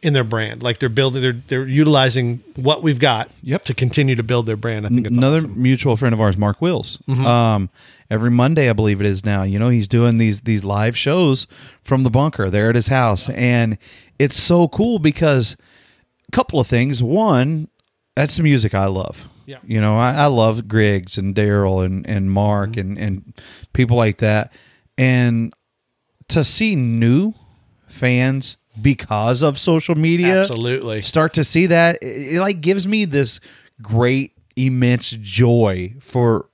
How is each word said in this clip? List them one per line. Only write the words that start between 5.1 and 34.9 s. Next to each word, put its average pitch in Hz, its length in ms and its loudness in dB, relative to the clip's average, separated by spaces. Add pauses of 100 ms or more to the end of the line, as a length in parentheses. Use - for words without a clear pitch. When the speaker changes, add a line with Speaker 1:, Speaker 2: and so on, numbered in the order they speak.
Speaker 2:
Another 135 200 2
Speaker 1:
awesome. 143 240 -6
Speaker 2:
mutual 127 340 2
friend 117 180 0
of 110 80 0
ours, 101 160 2
Mark 104 240 -2
Wills. 170 460 -4
Speaker 1:
Mm-hmm. 131 180 0
Speaker 2:
Um, 113 440 2 (420)
every 110 180 0
Monday, 127 400 2
I 113 40 2
believe 104 280 0
it 104 60 2
is 98 180 -2
now, 101 160 0
you 98 160 -2
know, 113 120 0
he's 113 180 0
doing 117 320 2
these, 107 220 0
these 107 220 -2
live 104 320 -2
shows 143 520 0 (360)
from 131 200 0
the 127 80 0
bunker 127 400 0
there 104 180 2
at 117 60 2
his 117 140 0
house. 120 400 0
And 120 500 0 (400)
it's 139 180 0
so 175 300 4
cool 226 320 -2
because 147 560 0 (720)
a - 40 -16
couple - 280 0
of 120 80 0
things. 123 340 0
One, 156 680 0 (480)
that's 143 220 -2
the 170 60 0
music 131 320 2
I 98 100 0
love. 95 420 -6 (200)
Speaker 1:
Yeah. 135 180 -20
Speaker 2:
You 110 160 -2
know, 107 160 2
I, 123 160 2
I 147 140 2
love 113 400 2
Griggs 104 500 0
and 98 160 -4
Daryl 101 500 2
and, 95 220 -4
and 98 260 -2
Mark 101 400 0
Speaker 1:
Mm-hmm. 113 80 -6
Speaker 2:
and, 98 200 -6
and 98 340 -6 (400)
people 120 240 2
like 110 220 2
that. 107 340 0 (460)
And 120 520 2 (760)
to 160 160 0
see 220 320 -2
new 123 580 0 (540)
fans 127 680 -2 (240)
because 120 600 0
of 147 160 0
social 160 380 0
media 175 460 2
Speaker 1:
Absolutely. 120 600 -4
Speaker 2:
start 160 340 0
to 160 80 0
see 165 240 0
that, 170 340 2
it, 135 340 -8
it, 175 40 0
like, 190 220 -2
gives 180 260 0
me 214 180 0
this 139 340 -2 (420)
great, 120 520 0 (240)
immense 123 540 0